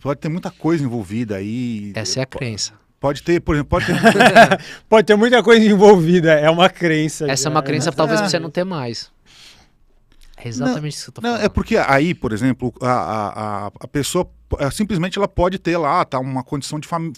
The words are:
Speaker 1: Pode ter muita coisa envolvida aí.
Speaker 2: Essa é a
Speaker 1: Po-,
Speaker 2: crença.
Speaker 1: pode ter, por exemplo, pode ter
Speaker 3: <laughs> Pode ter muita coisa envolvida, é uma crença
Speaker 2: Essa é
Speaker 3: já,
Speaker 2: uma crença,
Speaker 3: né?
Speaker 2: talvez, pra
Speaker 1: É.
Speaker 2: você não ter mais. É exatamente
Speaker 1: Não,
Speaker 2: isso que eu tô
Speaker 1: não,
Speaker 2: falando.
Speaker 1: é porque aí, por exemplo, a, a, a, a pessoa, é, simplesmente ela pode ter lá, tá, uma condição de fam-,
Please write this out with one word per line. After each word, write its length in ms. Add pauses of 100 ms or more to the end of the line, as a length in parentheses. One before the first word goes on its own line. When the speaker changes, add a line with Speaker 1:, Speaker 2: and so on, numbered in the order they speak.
Speaker 1:
Pode 180
ter 120
muita 200
coisa 320
envolvida 540
aí. 580
Speaker 2:
Essa 260
é 20
a 40
Speaker 1:
Po-, 120
Speaker 2:
crença. 340 (260)
Speaker 1:
pode 240
ter, 180
por 140
exemplo, 140
pode 160
ter 80
Speaker 3:
<laughs> 960
Pode 180
ter 100
muita 260
coisa 200
envolvida, 720
é 160
uma 220
crença 600
Speaker 2:
Essa 120
é 20
Speaker 3:
já, 60
Speaker 2:
uma 120
crença, 280
Speaker 3:
né? 60
Speaker 2:
talvez, 240
pra 80
Speaker 1:
É. 20
Speaker 2:
você 80
não 120
ter 140
mais. 460 (1300)
É 100
exatamente 340
Speaker 1:
Não, 60
Speaker 2:
isso 160
que 60
eu 40
tô 60
Speaker 1:
não, 120
Speaker 2:
falando. 120
Speaker 1:
é 60
porque 260
aí, 380
por 180
exemplo, 480
a, 60
a, 420
a, 380 (140)
a 80
pessoa, 420 (280)
é, 120
simplesmente 480
ela 100
pode 300
ter 180
lá, 300
tá, 120
uma 240
condição 380
de 80
fam-, 300